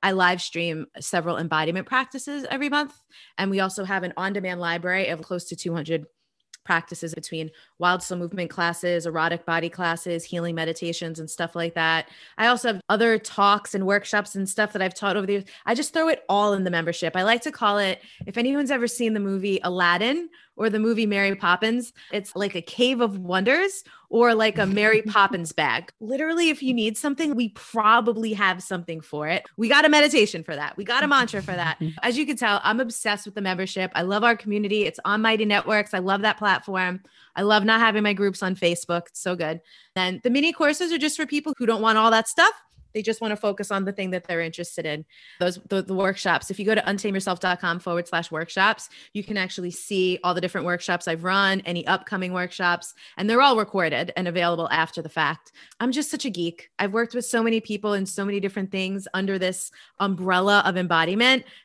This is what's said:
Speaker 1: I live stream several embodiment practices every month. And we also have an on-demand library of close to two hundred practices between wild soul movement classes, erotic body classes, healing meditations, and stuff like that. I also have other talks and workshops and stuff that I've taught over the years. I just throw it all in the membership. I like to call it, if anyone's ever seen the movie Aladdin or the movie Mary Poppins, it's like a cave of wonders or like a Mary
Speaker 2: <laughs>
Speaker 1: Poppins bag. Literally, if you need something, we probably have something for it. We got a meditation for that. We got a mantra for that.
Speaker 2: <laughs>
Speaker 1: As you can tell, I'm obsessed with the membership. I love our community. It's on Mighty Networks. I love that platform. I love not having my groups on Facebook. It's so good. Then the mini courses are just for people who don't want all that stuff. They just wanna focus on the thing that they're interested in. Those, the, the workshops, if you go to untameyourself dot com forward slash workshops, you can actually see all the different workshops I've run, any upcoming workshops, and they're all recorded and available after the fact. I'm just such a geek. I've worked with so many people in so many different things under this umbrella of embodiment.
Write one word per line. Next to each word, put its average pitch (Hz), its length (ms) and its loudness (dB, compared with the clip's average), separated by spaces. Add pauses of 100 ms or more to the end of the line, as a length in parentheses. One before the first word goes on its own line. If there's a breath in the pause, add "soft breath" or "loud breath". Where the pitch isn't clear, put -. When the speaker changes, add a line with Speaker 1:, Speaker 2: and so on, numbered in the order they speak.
Speaker 1:
I 190 100 2
live 180 300 4
stream 165 440 -6 (120)
several 170 400 -2
embodiment 160 480 -2
practices 269 640 -4
every 277 200 -4
month. 285 240 -2 (440 loud breath)
And 196 140 -2
we 190 80 0
also 190 240 -2
have 190 200 -2
an 175 120 -6
on-demand 185 460 -4
library 175 460 -2
of 160 140 -4
close 175 240 -8
to - 120 -10
two 170 160 -6
hundred 160 320 -4 (580)
practices 165 500 -4
between 160 360 -8 (300 soft breath)
wild 180 240 2
soul 175 160 -6
movement 175 320 -6
classes, 170 540 -2
erotic 165 400 -2
body 165 220 0
classes, 170 560 -4
healing 170 320 -6
meditations, 165 640 -6
and 160 100 -12
stuff 165 260 -6
like 170 180 -4
that. 160 340 0 (300 loud breath)
I 220 100 2
also 240 220 2
have 196 180 -2
other 220 300 4
talks 208 560 2
and 190 120 -2
workshops 202 500 0
and 196 120 -4
stuff 208 260 -2
that 190 80 -4
I've 185 120 0
taught 202 240 -2
over 196 80 -2
the 202 80 0
years. 196 120 -2 (200 loud breath)
I 226 80 2
just 285 180 -2
throw 320 160 2
it 320 220 0
all 202 240 4
in 190 100 0
the 180 80 0
membership. 165 460 -2
I 185 60 2
like 233 180 2
to 302 100 -6
call 208 280 2
it, 190 220 -2 (260 loud breath)
if 196 100 -10
anyone's 269 340 0
ever 240 160 0
seen 233 260 -2
the 214 60 -2
movie 196 440 -2
Aladdin 185 640 0 (260 soft breath)
or - 140 0
the 214 100 0
movie 220 280 2
Mary 196 260 2
Poppins, 208 600 0 (180 loud breath)
it's 202 240 -6
like 202 180 -2
a 170 80 -6
cave 247 400 0
of 202 160 0
wonders 196 640 0 (260 loud breath)
or 233 260 6
like 220 240 2
a 202 60 2
Mary 208 360 4
Speaker 2:
<laughs> 220 140 -6
Speaker 1:
Poppins 190 380 2
bag. 127 380 -2 (100)
Literally, 311 480 0
if 294 120 -2
you 262 120 0
need 220 240 0
something, 294 360 -2
we 233 160 0
probably 220 840 2
have 190 280 0
something 175 380 -8
for 151 300 -8
it. 180 160 -2 (120)
We 220 120 0
got 294 160 8
a 311 40 6
meditation 294 540 4
for 165 100 -10
that. 143 220 -8
We 202 80 -10
got 247 200 0
a 302 40 2
mantra 240 340 2
for 190 120 -8
that. 170 280 -2 (100)
Speaker 2:
<laughs> 156 120 -8
Speaker 1:
As 240 140 0
you 302 80 0
can 277 100 -4
tell, 208 280 2
I'm 220 180 2
obsessed 226 440 -4
with 196 80 -14
the 208 80 -8
membership. 185 540 -4
I 165 60 0
love 202 240 2
our 233 100 6
community. 208 480 -2
It's - 220 -4
on 208 160 0
Mighty 220 240 2
Networks. 208 480 2
I 190 60 -2
love 196 220 0
that 214 160 2
platform. 185 640 0 (360 soft breath)
I 196 60 -2
love 208 200 6
not 226 160 4
having 214 240 4
my 208 100 2
groups 196 300 0
on 185 120 0
Facebook. 170 520 0
It's - 140 -14
so 180 160 -4
good. 165 240 -4 (340 soft breath)
Then 185 280 0
the 247 60 2
mini 285 220 2
courses 311 400 0
are 339 60 0
just 294 180 -2
for 311 100 -4
people 294 320 -2
who 247 80 -4
don't 220 160 2
want 220 160 4
all 226 140 6
that 226 160 4
stuff. 381 260 4 (400)
They 220 80 -4
just 220 200 -4
wanna 208 160 -2
focus 202 340 -4
on 196 140 0
the 196 80 -4
thing 196 160 -6
that 180 180 -6
they're 170 140 -2
interested 165 440 -8
in. 156 200 -6 (340 loud breath)
Those, 180 180 0 (120)
the, 196 120 0
the 190 120 -6
workshops, 190 580 0
if 190 80 -8
you 196 60 -6
go 214 100 2
to 208 60 2
untameyourself 196 580 -2
dot 180 220 0
com 175 180 -2
forward 175 260 -4
slash 170 240 -4
workshops, 190 600 -2 (240 loud breath)
you 208 100 -6
can 208 140 -6
actually 185 340 -6
see 185 540 0
all 180 80 2
the 165 80 -2
different 175 260 -4
workshops 175 400 -2
I've 165 160 -2
run, 190 380 2
any 175 260 -4
upcoming 185 460 -2
workshops, 180 600 -2 (220 loud breath)
and 202 140 0
they're 240 120 6
all 277 140 8
recorded 175 600 0
and 180 100 -2
available 170 440 0
after 160 300 0
the 160 60 -10
fact. 156 460 -2 (260 loud breath)
I'm 247 140 0
just 294 180 -4
such - 140 -6
a 269 40 -4
geek. 170 400 -6 (100)
I've 196 120 -2
worked 233 240 -2
with 240 80 -2
so 233 180 0
many 226 200 2
people 208 320 -4
in 196 120 -2
so 196 200 -6
many 202 160 -4
different 190 300 -4
things 190 420 -4
under 190 260 -2
this 185 320 -4 (300 loud breath)
umbrella 190 640 4
of 185 100 0
embodiment. 185 720 2 (200 loud breath)